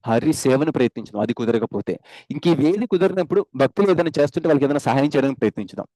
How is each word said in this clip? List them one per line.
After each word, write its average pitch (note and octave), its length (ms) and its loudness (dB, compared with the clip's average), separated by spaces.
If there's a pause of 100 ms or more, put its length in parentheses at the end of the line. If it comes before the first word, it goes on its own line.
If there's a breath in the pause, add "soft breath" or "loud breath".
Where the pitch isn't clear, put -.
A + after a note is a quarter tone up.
హరి A#2+ 260 2
సేవను C#3+ 380 0
ప్రయత్నించడం, A2+ 480 -2
అది A2 140 -2
కుదరకపోతే. G#2 680 -4 (320 loud breath)
ఇంక D3 160 -2
ఇవేది E3+ 400 2
కుదరనప్పుడు F#3 580 0 (100)
భక్తులు D#3+ 360 2
ఏదైనా E3 280 2
చేస్తుంటే D3 280 0
వాళ్ళకి C#3+ 180 4
ఏదైనా C#3+ 140 0
సహాయం C3+ 260 0
చేయడానికి C3+ 340 0
ప్రయత్నించడం. G#2 460 -4 (100)